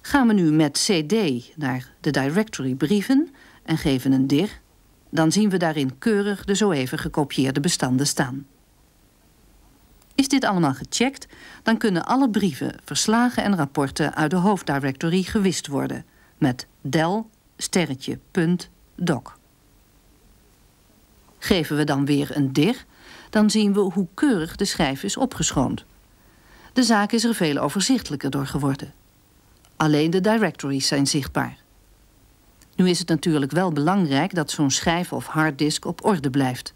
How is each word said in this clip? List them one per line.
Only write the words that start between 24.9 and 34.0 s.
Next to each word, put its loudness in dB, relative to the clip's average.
is -6
opgeschoond. -2
De 2
zaak 2
is 0
er 2
veel 0
overzichtelijker -2
door -4
geworden. -4
Alleen 2
de 2
directories 0
zijn 0
zichtbaar. -4
Nu 4
is 2
het -8
natuurlijk 0
wel 0
belangrijk 0